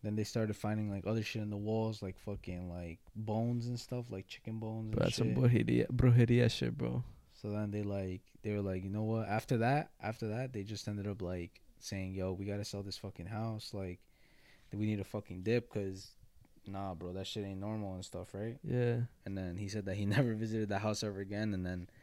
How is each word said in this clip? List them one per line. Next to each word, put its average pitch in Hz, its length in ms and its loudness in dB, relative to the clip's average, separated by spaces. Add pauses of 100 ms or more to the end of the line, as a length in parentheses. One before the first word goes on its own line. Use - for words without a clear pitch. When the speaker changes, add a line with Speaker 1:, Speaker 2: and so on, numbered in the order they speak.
Speaker 1:
Then 104 120 -2
they 107 100 2
started 107 300 0
finding, 107 360 0
like, 98 160 -4
other 113 160 2
shit 110 200 -4
in 104 80 -4
the 104 60 -2
walls, 110 460 0
like, 95 180 -6
fucking, 92 500 -6
like, 87 300 -6 (160)
bones 113 500 0
and 120 140 -2
stuff, 123 320 -6
like 95 160 -6
chicken - 320 -8
bones 110 300 -4
and 110 60 0
Speaker 2:
Bro, - 80 6
that's - 120 2
some 117 180 2
Speaker 1:
shit. - 40 2
Speaker 2:
brujeria, 120 520 6
brujeria 120 600 8
shit, 120 280 -2
bro. 120 240 0 (300)
Speaker 1:
So - 180 -6
then 104 220 -2
they, 104 100 -2
like, 98 380 -2 (220)
they 107 100 -2
were 104 100 0
like, 95 220 0
"You 98 60 -4
know 104 140 0
what?" 110 240 0
After 113 300 2
that, 135 320 2 (100)
after 110 280 -4
that, 127 240 -4
they 107 120 -4
just 104 240 -6
ended 104 200 -2
up, 98 140 -4
like, 87 380 -4 (200)
saying, 95 340 -6
"Yo, 92 180 0
we 95 120 -4
gotta 101 200 -2
sell 101 180 -6
this 98 160 -8
fucking 92 280 -10
house. 110 480 -4
Like, 95 240 -4 (760)
we 104 140 2
need 107 140 2
a 95 40 0
fucking 92 380 -6
dip 117 300 2
'cause, 98 400 -4 (540)
nah, 98 280 -4
bro, 90 180 -8
that 95 140 -6
shit 104 180 -4
ain't 98 160 -6
normal 104 340 -4
and 92 100 -8
stuff, - 300 -10
right?" 110 280 -4
Speaker 2:
Yeah. 120 400 2 (220)
Speaker 1:
And 98 140 -4
then 90 180 -4
he 101 120 -4
said 104 180 -4
that 95 100 -2
he 104 100 0
<laughs> 104 100 4
never 120 180 4
visited 110 340 -2
that 98 140 0
house 107 200 0
ever 101 180 -4
again. 104 340 -2
And 92 120 -2
then 90 220 -4 (140)